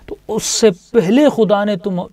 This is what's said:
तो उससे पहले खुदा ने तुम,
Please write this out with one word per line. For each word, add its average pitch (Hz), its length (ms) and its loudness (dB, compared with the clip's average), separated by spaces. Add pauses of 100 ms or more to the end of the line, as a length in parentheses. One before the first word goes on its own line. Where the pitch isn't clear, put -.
तो - 100 -14 (120)
उससे 220 420 0
पहले 233 580 2
खुदा 208 360 0
ने 208 120 -2
तुम, 185 360 -6